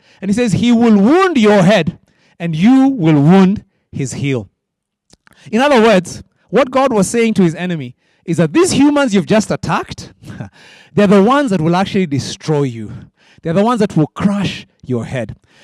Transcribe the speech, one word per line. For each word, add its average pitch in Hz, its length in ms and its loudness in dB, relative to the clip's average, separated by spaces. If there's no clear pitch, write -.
And 196 100 -6
he 208 40 -2
says, 240 180 -2
"He 233 180 0
will 233 280 4
wound 311 400 2
your 208 240 4
head, 175 360 0
and 170 160 -6
you 262 340 4
will 160 320 2
wound 185 440 4
his 135 220 -8
heel." 127 380 -6
In 226 120 0
other 277 180 4
words, 208 420 0
what 262 200 0
God 269 220 0
was 196 160 0
saying 226 260 0
to 202 80 2
his 165 120 2
enemy 165 420 -8
is 170 120 -4
that 156 160 0
these 339 200 2
humans 285 420 2
you've 180 120 0
just 202 240 0
attacked, - 640 -8
<laughs> - 400 -20
they're 202 140 2
the 196 160 4
ones 262 280 0
that 180 120 -2
will 170 120 0
actually 190 320 -2
destroy 143 560 -4
you. 117 300 -8
They're 165 100 -6
the 196 120 0
ones 233 160 0
that 202 160 -4
will 156 120 2
crush 196 580 -4
your 120 200 -6
head. 120 320 -10